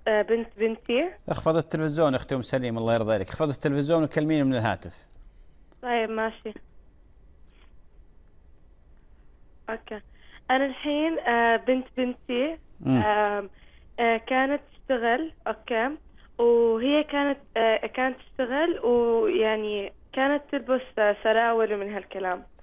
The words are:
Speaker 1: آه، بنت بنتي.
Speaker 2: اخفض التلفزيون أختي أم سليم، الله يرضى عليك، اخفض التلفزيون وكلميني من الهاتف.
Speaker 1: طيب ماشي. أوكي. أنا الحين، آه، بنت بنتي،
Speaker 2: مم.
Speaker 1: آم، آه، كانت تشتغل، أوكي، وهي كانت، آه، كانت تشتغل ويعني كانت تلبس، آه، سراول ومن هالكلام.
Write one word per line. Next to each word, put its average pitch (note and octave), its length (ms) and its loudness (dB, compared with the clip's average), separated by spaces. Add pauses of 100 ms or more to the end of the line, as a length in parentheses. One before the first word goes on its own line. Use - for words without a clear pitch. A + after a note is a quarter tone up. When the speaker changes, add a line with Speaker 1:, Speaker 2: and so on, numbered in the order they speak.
Speaker 1:
آه، G#3+ 140 2
بنت A3+ 340 -2
بنتي. A#3 540 -2 (180)
Speaker 2:
اخفض D#3+ 280 0
التلفزيون D#3 580 0
أختي C3 200 -4
أم B2+ 80 -2
سليم، B2 360 -2
الله A2+ 160 2
يرضى A2 200 2
عليك، F#2+ 140 -2
اخفض D#3 200 -2
التلفزيون D3 560 0
وكلميني D3+ 400 0
من C3+ 100 2
الهاتف. G#2+ 520 -4 (760)
Speaker 1:
طيب A#3 280 -2
ماشي. A3 440 -6 (3250)
أوكي. A3 300 -10 (500)
أنا C4 160 2
الحين، D4 520 -2
آه، A#3 380 2
بنت B3+ 300 0 (100)
بنتي، B3+ 640 -2 (220)
Speaker 2:
مم. E3+ 220 2
Speaker 1:
آم، G#3 480 0 (500)
آه، A#3 160 4
كانت C4 440 0 (120)
تشتغل، B3+ 600 -2 (140)
أوكي، A3+ 440 -2 (480)
وهي A#3 680 4
كانت، C#4+ 340 -2 (180)
آه، A3+ 300 2
كانت B3+ 320 -4
تشتغل C#4+ 640 -2
ويعني A3 1120 0 (200)
كانت C#4 300 0 (100)
تلبس، B3+ 280 -2 (180)
آه، G#3 240 2
سراول A3+ 520 2
ومن G3+ 200 -6
هالكلام. F#3 480 -6 (200)